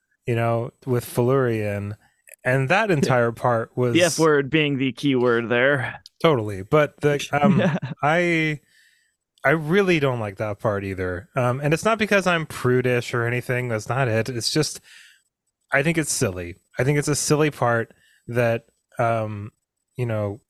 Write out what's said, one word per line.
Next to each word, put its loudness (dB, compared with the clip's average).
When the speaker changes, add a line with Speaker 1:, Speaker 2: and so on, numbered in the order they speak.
Speaker 1:
you -2
know, -2
with 0
Felurian. -2
And 0
that 2
entire 2
part -2
was 0
Speaker 2:
The 4
F 2
word 4
being 0
the 0
key 0
word 2
there. 0
Speaker 1:
Totally. 0
But 2
the, 0
Speaker 2:
<laughs> 0
Speaker 1:
um, 4
Speaker 2:
Yeah. 2
Speaker 1:
I, 0
I 2
really 2
don't 0
like -6
that -6
part -2
either. -6
Um, 0
and 0
it's 0
not 0
because 2
I'm 0
prudish 0
or 0
anything. -4
That's -4
not 0
it. 0
It's -6
just, -2
I 2
think 0
it's -2
silly. -4
I 0
think 2
it's -2
a 0
silly 2
part -2
that, 0
um, -2
you -4
know -4